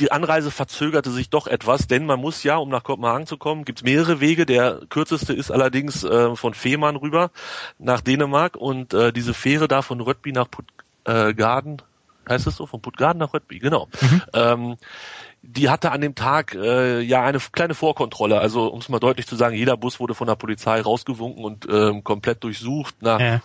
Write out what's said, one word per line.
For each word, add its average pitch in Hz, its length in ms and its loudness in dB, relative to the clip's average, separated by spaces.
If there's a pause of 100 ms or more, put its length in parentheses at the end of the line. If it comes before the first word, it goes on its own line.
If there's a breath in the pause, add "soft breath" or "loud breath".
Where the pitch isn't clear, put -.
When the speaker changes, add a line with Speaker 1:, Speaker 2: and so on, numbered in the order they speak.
Speaker 1:
die 143 120 2
Anreise 156 400 2
verzögerte 147 580 -2
sich 123 220 -4
doch 151 160 0
etwas, 127 400 0
denn 131 180 2
man 139 140 0
muss 151 240 -6
ja, 143 140 2
um 143 120 -4
nach 131 140 -4
Kopenhagen 120 420 -2
zu 156 120 -12
kommen, 151 280 -4
gibt's 123 160 -10
mehrere 151 380 2
Wege. 160 260 2
Der 123 440 2
kürzeste 156 440 -2
ist 131 160 -4
allerdings, 131 540 0
äh, 117 320 4
von 117 180 -4
Fehmarn 147 420 0
rüber 151 360 0 (480 loud breath)
nach 123 220 0
Dänemark 143 540 2
und, 131 380 -4
äh, 117 180 4
diese 117 220 -4
Fähre 147 340 2
da 135 140 2
von 127 180 -8
Rødby 139 320 -4
nach 127 200 0
Puttgarden, 113 1300 -2 (480)
heißt 123 160 0
es 156 100 -2
so? 151 120 -10
Von 110 140 -14
Puttgarden 156 380 0
nach 156 140 -2
Rødby, - 240 -8
genau. 139 300 0 (120)
Speaker 2:
Mhm. 139 220 6 (120)
Speaker 1:
Ähm, 120 440 2 (640 loud breath)
die 127 260 2
hatte 156 220 2
an 147 100 -2
dem 143 120 -2
Tag, 135 420 -2
äh, 120 440 2
ja, 123 240 2
eine 139 140 2
f-, - 160 -8
kleine 170 200 0
Vorkontrolle. 113 640 2
Also, 110 280 0
um's 117 220 -8
mal 123 100 -2
deutlich 123 280 2
zu 120 100 -6
sagen, 117 180 2
jeder 120 220 2
Bus 120 220 -6
wurde 120 140 -4
von 117 140 -6
der 110 80 2
Polizei 110 460 -2
rausgewunken 113 640 -4
und, 107 260 -12
ähm, 104 320 2
komplett 110 400 -2
durchsucht 120 580 -8
nach 113 180 2
Speaker 2:
Ja. 117 260 2